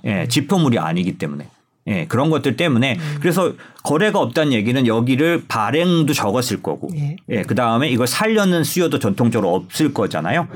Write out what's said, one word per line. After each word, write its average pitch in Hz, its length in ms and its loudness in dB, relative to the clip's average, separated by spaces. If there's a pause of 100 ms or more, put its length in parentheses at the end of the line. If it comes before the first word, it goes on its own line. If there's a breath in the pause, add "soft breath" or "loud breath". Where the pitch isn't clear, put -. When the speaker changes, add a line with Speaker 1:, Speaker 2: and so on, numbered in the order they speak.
Speaker 1:
예, 98 160 0
Speaker 2:
음. 120 80 -2
Speaker 1:
지표물이 143 500 2
아니기 85 380 -2
때문에. 73 300 -8 (380)
예, 87 220 -2
그런 135 220 0
것들 139 260 0
때문에 131 420 0
Speaker 2:
음. 147 220 -6
Speaker 1:
그래서 165 340 0 (300 loud breath)
거래가 202 360 0
없다는 143 340 0
얘기는 120 340 2
여기를 127 640 2
발행도 151 640 2
적었을 110 500 -2
거고, 71 320 -6
Speaker 2:
예. 147 220 -4 (100)
Speaker 1:
예, - 140 -2
그다음에 123 480 0
이걸 123 180 0
살려는 202 560 2
수요도 160 360 0
전통적으로 107 540 2
없을 95 400 0
거잖아요. 92 640 -2